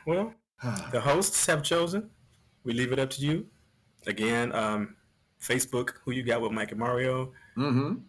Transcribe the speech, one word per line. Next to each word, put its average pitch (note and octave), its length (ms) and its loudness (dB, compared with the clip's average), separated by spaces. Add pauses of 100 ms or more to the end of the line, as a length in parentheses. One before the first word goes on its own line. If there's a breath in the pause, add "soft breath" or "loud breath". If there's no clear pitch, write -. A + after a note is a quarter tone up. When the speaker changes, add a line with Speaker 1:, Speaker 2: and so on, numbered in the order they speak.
Speaker 1:
Well, G3 280 -2 (280)
Speaker 2:
<sighs> A2+ 300 -6
Speaker 1:
the A#2+ 80 0
hosts D3 460 2
have D#3 160 2
chosen. F3 480 0 (540)
We A#2+ 80 -2
leave B2 200 0
it C3 60 0
up C3+ 120 0
to - 100 -6
you. D#3 260 0 (600)
Again, A2+ 480 0
um, G#2+ 420 -2 (440)
Facebook, B2+ 500 0 (140)
Who B2+ 80 -4
You B2+ 100 -2
Got A#2 180 2
With A2 120 0
Mike - 180 -2
and G#2+ 100 -6
Mario. B2+ 520 0 (260 soft breath)
Speaker 2:
Mm-hmm. C#3 360 2 (140)